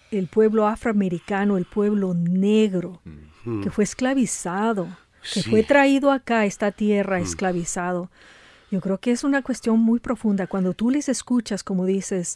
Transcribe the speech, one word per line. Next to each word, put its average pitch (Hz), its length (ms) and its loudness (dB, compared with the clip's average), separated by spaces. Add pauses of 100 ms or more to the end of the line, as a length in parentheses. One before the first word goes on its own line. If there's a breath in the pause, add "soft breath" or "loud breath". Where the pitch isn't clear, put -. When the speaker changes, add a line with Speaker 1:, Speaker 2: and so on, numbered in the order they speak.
Speaker 1:
el 190 180 -2
pueblo 220 400 2
afroamericano, 202 880 0
el 180 80 -2
pueblo 208 480 0
negro, 185 920 0
Speaker 2:
Mm. 76 440 -14 (100)
Speaker 3:
Mm. 98 40 -4
Speaker 1:
que 202 80 -2
fue 214 120 0
esclavizado, 214 1040 -2 (460)
que 202 100 -2
Speaker 3:
Sí. 220 60 -6
Speaker 1:
fue 220 140 4
traído 277 480 4
acá 240 300 0
a 208 40 2
esta 202 260 -2
tierra 202 480 0
Speaker 3:
Mm. 175 40 -2
Speaker 1:
esclavizado, 180 840 -4 (640 soft breath)
yo 190 100 -2
creo 190 180 -2
que 247 120 -2
es 240 120 -2
una 277 200 2
cuestión 226 360 0
muy 226 200 4
profunda. 202 480 -2
Cuando 185 260 -2
tú 226 160 -2
les 285 200 -2
escuchas, 233 540 -2
como 185 220 -2
dices, 190 500 -2